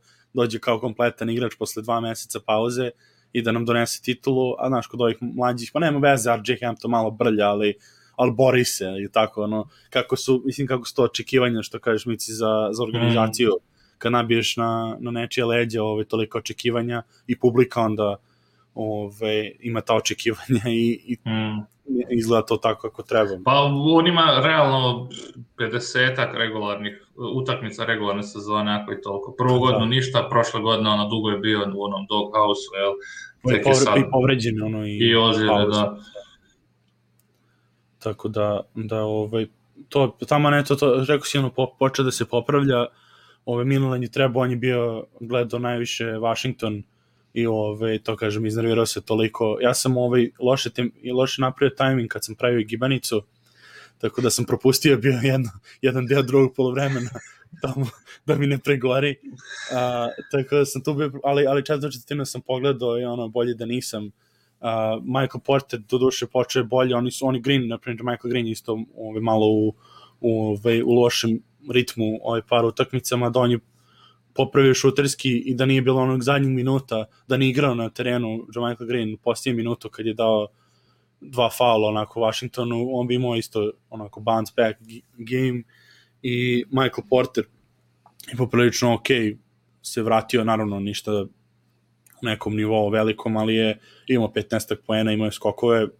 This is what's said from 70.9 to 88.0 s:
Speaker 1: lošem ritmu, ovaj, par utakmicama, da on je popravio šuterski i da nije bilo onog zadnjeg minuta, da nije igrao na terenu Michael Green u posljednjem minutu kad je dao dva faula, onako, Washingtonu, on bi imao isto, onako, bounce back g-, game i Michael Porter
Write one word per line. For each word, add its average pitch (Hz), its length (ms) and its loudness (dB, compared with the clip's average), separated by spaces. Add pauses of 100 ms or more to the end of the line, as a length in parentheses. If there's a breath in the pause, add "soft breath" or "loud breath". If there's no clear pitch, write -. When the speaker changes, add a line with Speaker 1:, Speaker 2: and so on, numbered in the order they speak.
Speaker 1:
lošem 120 480 4 (280)
ritmu, 113 540 -2
ovaj, 117 220 -2
par 117 220 2
utakmicama, 123 640 -2
da 120 100 2
on 123 120 4
je 120 80 2 (760 soft breath)
popravio 135 380 6
šuterski 135 680 2
i 131 140 -4
da 127 120 0
nije 135 160 4
bilo 131 200 4
onog 131 220 0
zadnjeg 139 260 2
minuta, 127 560 -2 (200 soft breath)
da 127 120 0
nije 135 120 4
igrao 131 260 2
na 113 140 -4
terenu 123 480 -4 (100)
Michael 117 400 -6
Green 113 260 -4
u 107 40 -12
posljednjem 120 400 -2
minutu 117 320 -6
kad 110 160 -10
je 113 80 -2
dao 110 340 2 (720)
dva 123 280 0
faula, 113 400 2
onako, 107 320 -4
Washingtonu, 120 680 -2
on 123 180 -2
bi 123 80 0
imao 123 200 -2
isto, 107 360 -4 (180)
onako, 107 300 -14
bounce 110 360 0
back 113 240 0
g-, - 220 -20 (140)
game 123 480 -2 (600 soft breath)
i 123 420 0
Michael 131 440 -2
Porter 127 340 2 (840)